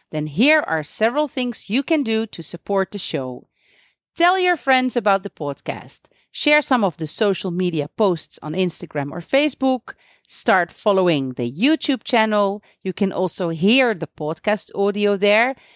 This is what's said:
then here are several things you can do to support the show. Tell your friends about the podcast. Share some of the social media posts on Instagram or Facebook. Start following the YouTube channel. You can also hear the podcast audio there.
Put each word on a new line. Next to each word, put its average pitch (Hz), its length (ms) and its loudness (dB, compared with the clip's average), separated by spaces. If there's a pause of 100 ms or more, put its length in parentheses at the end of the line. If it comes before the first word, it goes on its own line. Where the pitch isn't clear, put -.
(120)
then 151 160 -4
here 269 340 4
are 156 220 -2
several 247 440 0
things 247 420 -6
you 254 140 0
can 311 180 2
do 220 260 0
to - 140 -12
support - 500 -2
the 208 60 -6
show. 131 520 -6 (680)
Tell 359 240 2
your 359 160 2
friends 254 400 0
about 196 280 2
the - 60 -8
podcast. - 800 -10 (220)
Share - 300 2
some 240 220 0
of 180 140 0
the 160 100 -6
social 196 440 0
media 170 360 -2
posts - 560 -2
on 156 100 -6
Instagram 160 580 -2
or 175 80 -8
Facebook. 269 760 0 (320)
Start 185 440 0
following 170 640 2
the 123 180 -4
YouTube 262 520 0
channel. 214 580 0 (220)
You 185 100 -2
can 196 180 0
also 180 380 -2
hear 214 460 2
the 156 100 -8
podcast 165 680 -4
audio 202 420 0
there. 214 380 2 (200)